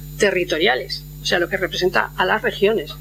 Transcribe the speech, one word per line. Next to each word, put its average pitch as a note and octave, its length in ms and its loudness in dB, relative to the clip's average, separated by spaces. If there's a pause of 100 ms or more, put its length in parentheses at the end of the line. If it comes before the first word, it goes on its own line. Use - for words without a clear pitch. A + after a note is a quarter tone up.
(180)
territoriales, F3+ 880 0 (180)
o - 40 -6
sea, F#3+ 120 2
lo F3 100 0
que G3 80 -2
representa F3+ 600 0
a F#3 80 2
las G3 180 2
regiones. G3+ 580 2